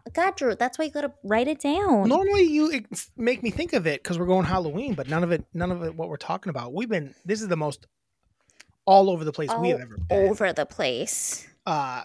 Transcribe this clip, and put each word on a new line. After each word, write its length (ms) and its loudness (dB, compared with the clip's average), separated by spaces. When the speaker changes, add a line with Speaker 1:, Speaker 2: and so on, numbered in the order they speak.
Speaker 1:
God, 240 0
Drew, 180 0
that's 240 -2
why 60 0
you 80 -4
gotta 200 -4
write 240 2
it 120 -4
down. 480 2
Speaker 2:
Normally 360 4
you 280 2
ex-, 440 -8
make 260 0
me 80 0
think 220 -4
of 140 0
it 180 -2
'cause 140 -4
we're 80 -2
going 180 4
Halloween, 500 -2
but 140 -6
none 160 2
of 80 0
it, 120 -2
none 180 -2
of 100 -4
it, 140 -6
what 120 -6
we're 100 -6
talking 320 -6
about. 240 -8
We've 160 -4
been, 240 -2
this 180 -2
is 60 -6
the 80 2
most 300 -4
all 260 8
over 140 -2
the 80 -2
place 180 -4
we 100 2
have 80 2
Speaker 1:
All 40 -10
Speaker 2:
ever 140 -16
been. 320 2
Speaker 1:
over 240 0
the 140 -2
place. 840 -4
Speaker 2:
Uh, 380 -2